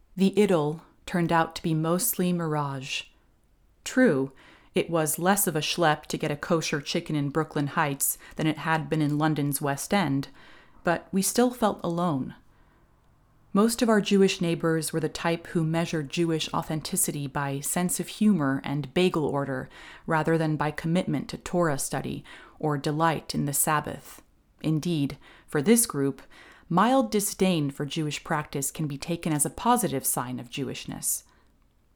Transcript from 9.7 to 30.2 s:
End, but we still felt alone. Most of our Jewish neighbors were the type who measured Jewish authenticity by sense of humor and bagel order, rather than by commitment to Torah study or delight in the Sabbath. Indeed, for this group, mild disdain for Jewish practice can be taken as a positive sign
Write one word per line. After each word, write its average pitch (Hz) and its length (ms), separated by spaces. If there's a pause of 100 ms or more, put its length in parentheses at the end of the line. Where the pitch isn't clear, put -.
End, 143 360 (540)
but 170 280
we 190 100
still 240 300
felt 214 320
alone. 170 500 (1200)
Most 226 300
of 233 80
our 214 100
Jewish 196 400
neighbors 160 540
were 160 60
the 151 100
type 170 380
who 165 160
measured 160 460
Jewish 165 440
authenticity 156 760
by 139 320
sense 175 400
of 175 80
humor 151 560
and 139 300
bagel 180 320
order, 139 440 (360)
rather 160 320
than 160 180
by 151 160
commitment 165 580
to - 80
Torah 165 420
study 139 440 (360)
or 147 180
delight 156 580
in 151 100
the 143 80
Sabbath. - 680 (400)
Indeed, 151 560 (300)
for 151 160
this 233 240
group, 139 340 (480)
mild 220 420
disdain 185 600
for 147 140
Jewish 151 380
practice 147 480
can 156 160
be 143 120
taken 170 340
as 147 120
a 160 40
positive 185 560
sign 127 340